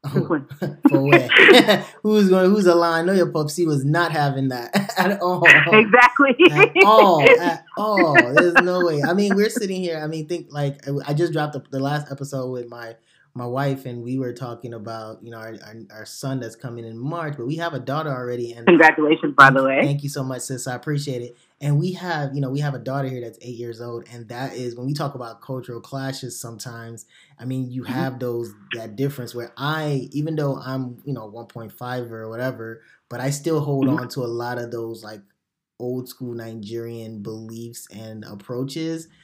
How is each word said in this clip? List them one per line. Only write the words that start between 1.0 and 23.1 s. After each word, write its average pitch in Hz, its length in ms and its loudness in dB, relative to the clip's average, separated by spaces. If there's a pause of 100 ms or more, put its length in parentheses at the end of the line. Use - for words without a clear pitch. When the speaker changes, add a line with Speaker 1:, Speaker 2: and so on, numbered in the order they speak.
Speaker 2:
where? 160 240 4
<laughs> - 720 6
Who's 214 280 4
going, 185 200 6
who's 208 160 4
a 175 80 8
lie? 170 260 4
I 165 40 -2
know 190 100 2
your 175 180 4
popsy 156 360 -2
was 139 180 0
not 165 260 2
having 139 380 0
that 123 220 -8 (220)
<laughs> - 40 -4
at 190 240 2
all. 180 240 0
Speaker 1:
Exactly. 240 920 6 (160)
Speaker 2:
At 415 200 6 (120)
all. 415 380 8 (180)
At 170 240 -2 (140)
all. - 560 2
There's 175 220 4
no 180 280 2
way. 156 200 0
I 165 100 0
mean, 196 220 2
we're 208 160 2
sitting 190 280 -4
here. 170 240 -4
I 151 40 -6
mean, 156 200 -6
think, 165 220 -8
like, 143 380 -6
I, 139 40 -6 (180)
I 147 40 -2
just 160 200 0
dropped 151 200 -2
the, 127 160 -10
the 135 100 -6
last 143 320 -4
episode 135 380 -8
with 123 180 -8
my, 117 280 -16 (400)
my 123 100 -10
wife, 135 400 -4
and 120 180 -12
we 127 160 -6
were 123 140 -6
talking 120 400 -12
about, 110 500 -14
you 117 80 -18
know, 117 60 -16
our, 113 160 -14 (120)
our, 110 100 -20 (240)
our 107 60 -16
son 135 360 -8
that's 113 140 -10
coming 117 280 -12
in 113 140 -14
March, 151 400 -6
but 120 100 -8
we 147 100 -4
have 165 160 -6
a 127 60 -6
daughter 143 300 -4
already. 123 440 -6
And 117 140 -10
Speaker 1:
Congratulations, 156 680 4
by 135 140 10
the 135 80 4
Speaker 2:
thank - 20 4
you, 135 60 2 (100)
Speaker 1:
way. 143 80 2
Speaker 2:
thank 143 180 -2
you 143 60 -6
so 143 140 -6
much, 131 180 -8
sis. 127 260 -8
I 127 80 -4
appreciate 143 460 -4
it. 120 160 -14 (240)
And 147 180 2
we 180 140 -2
have, 156 420 -4
you 143 60 -2
know, 131 80 -2
we 139 100 -4
have 143 140 -2
a 120 60 -8
daughter 131 280 -4
here 127 140 -8